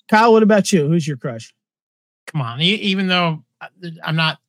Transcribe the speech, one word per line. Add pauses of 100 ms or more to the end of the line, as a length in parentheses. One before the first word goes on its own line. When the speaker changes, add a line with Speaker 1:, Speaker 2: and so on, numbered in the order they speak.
Speaker 1:
Kyle,
what
about
you?
Who's
your
crush? (720)
Speaker 2:
Come
on.
E-,
even
though (160)
I, (340)
I'm
not